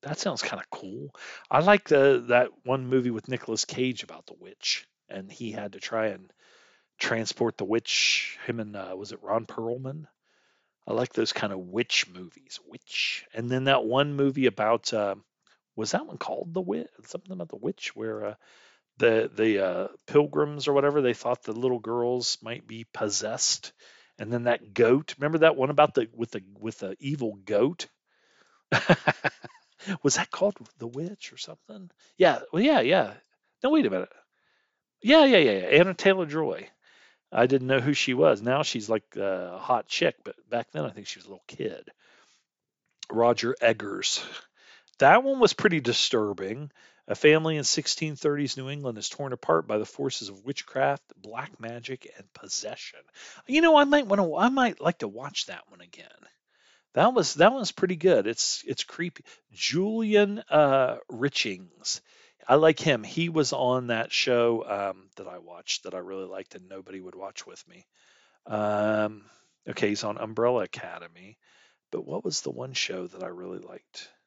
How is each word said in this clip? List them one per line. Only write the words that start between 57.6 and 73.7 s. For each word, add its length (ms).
pretty 240
good. 320
It's, 400
it's 160
creepy. 400
Julian, 960
uh, 480
Richings. 920
I 100
like 240
him. 240
He 260
was 240
on 340
that 240
show, 560
um, 360
that 120
I 100
watched 460
that 100
I 60
really 260
liked 300
and 120
nobody 320
would 160
watch 300
with 240
me. 160
Um, 760
okay, 200
he's 140
on 140
Umbrella 460
Academy. 720
But 160
what 200
was 160
the 100
one 220
show 340
that 160
I 40
really 320
liked? 500